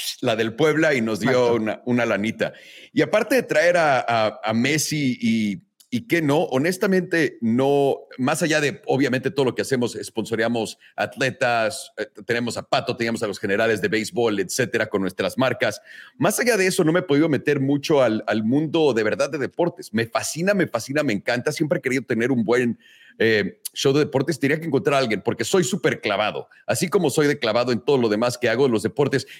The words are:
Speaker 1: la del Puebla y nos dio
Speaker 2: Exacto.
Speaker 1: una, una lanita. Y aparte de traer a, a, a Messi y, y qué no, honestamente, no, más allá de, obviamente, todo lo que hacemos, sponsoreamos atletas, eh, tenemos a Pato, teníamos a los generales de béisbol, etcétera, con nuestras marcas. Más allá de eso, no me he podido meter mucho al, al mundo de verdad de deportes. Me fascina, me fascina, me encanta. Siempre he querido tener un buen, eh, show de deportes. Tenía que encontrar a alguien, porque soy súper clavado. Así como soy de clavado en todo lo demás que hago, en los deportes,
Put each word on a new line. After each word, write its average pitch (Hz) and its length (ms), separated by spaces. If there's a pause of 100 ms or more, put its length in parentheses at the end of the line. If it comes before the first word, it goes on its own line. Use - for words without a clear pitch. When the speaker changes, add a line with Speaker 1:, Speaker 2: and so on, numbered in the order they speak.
(200)
Speaker 1:
la 117 160
del 113 180
Puebla 156 400
y 127 60
nos 110 200
dio 127 100
Speaker 2:
Exacto. 123 240
Speaker 1:
una, 110 320
una 120 200
lanita. 104 460 (400)
Y 135 100
aparte 214 320
de 254 80
traer 165 340
a, 147 300
a, 110 360
a 110 120
Messi 135 640
y, 110 420 (280)
y 120 180
qué 170 140
no, 143 220
honestamente, 180 960
no, 135 580 (200)
más 147 240
allá 156 180
de, 135 260
obviamente, 131 440
todo 143 140
lo 123 100
que 107 80
hacemos, 120 400
sponsoreamos 113 760 (180)
atletas, 117 1040
eh, 107 80 (180)
tenemos 117 320
a 101 60
Pato, 127 340
teníamos 113 260
a 117 40
los 98 120
generales 107 440
de 104 60
béisbol, 107 520
etcétera, 110 460
con 98 160
nuestras 92 340
marcas. 120 460 (340)
Más 208 240
allá 240 160
de 190 100
eso, 190 160
no 156 100
me 180 80
he 180 40
podido 147 240
meter 147 320
mucho 139 420
al, 110 240
al 107 160
mundo 143 520
de 110 80
verdad 107 280
de 156 80
deportes. - 540
Me 113 140
fascina, 156 480
me 180 120
fascina, 139 360
me 139 100
encanta. 120 400
Siempre 139 260
he - 40
querido 127 220
tener 120 280
un 123 120
buen, 120 340 (400)
eh, 107 420 (120)
show - 200
de 147 80
deportes. 143 400
Tenía 143 180
que 160 80
encontrar 143 280
a 139 40
alguien, 110 240
porque 113 220
soy 190 180
súper 160 380
clavado. 101 480 (180)
Así 170 220
como 180 200
soy 147 200
de 143 100
clavado 120 320
en 117 100
todo 143 180
lo 117 100
demás 113 280
que 117 120
hago, 117 180
en 127 60
los 107 100
deportes, 131 460 (120)